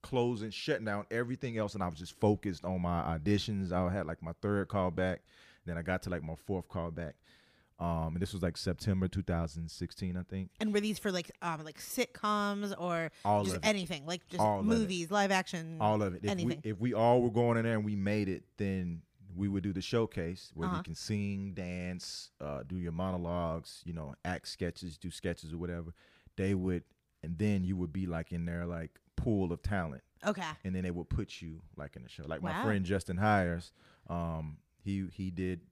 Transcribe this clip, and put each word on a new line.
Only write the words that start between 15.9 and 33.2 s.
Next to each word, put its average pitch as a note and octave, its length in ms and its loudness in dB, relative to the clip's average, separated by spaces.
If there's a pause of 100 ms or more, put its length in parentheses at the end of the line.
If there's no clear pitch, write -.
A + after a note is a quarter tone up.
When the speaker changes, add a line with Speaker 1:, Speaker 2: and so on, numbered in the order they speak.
Speaker 1:
of F#2 120 0
it. F2+ 100 -8
If G2+ 60 4
Speaker 2:
anything? G2+ 340 0
Speaker 1:
we, A2 60 0
if F#2+ 100 -2
we A#2+ 140 2
all A#2+ 280 8
were A#2+ 80 4
going A#2 280 6
in A2+ 60 2
there A#2 100 2
and G#2+ 100 2
we G#2 120 0
made G2+ 320 2
it, F2+ 160 -2 (120)
then F#2 460 -2 (320)
we G2 140 0
would G2 160 2
do G2+ 80 0
the F2+ 80 -2
showcase F#2 720 0
where F3 140 -2
Speaker 2:
Uh-huh. F3 100 0
Speaker 1:
you F3 60 -2
can E2 100 -6
sing, G2+ 600 -2
dance, F2+ 760 -6 (100)
uh, C#2+ 240 -6
do E2+ 120 -6
your E2+ 160 -2
monologues, F2 920 -2
you E2+ 100 -6
know, D2+ 200 -8 (100)
act F2+ 240 -4
sketches, E2+ 500 -6
do F2+ 120 -6
sketches E2 420 -4
or E2+ 60 -4
whatever. E2+ 340 -4 (440)
They G2 180 4
would, F2+ 300 2 (400)
and E2 140 -4
then G2+ 260 4
you F#2 120 2
would F2 160 -2
be, F#2+ 140 -2
like, E2 260 -2
in E2+ 120 -2
their, E2+ 220 -2
like, E2 240 -6 (260)
pool G2 360 4
of D#2 100 -4
talent. E2 400 -2 (220)
Speaker 2:
Okay. G3 180 0 (220)
Speaker 1:
And F#2 100 -2
then F#2 100 -2
they F2+ 80 0
would E2+ 160 -4
put - 340 -4
you, E2 200 -10 (140)
like, D2 200 -10
in B1 60 -14
the A#1+ 60 -16
show. - 180 -12
Like, D#2 160 -4
my - 100 -2
Speaker 2:
Wow. - 120 -2
Speaker 1:
friend G#2 200 2
Justin F#2 320 0
Hires, F#2 560 2 (360)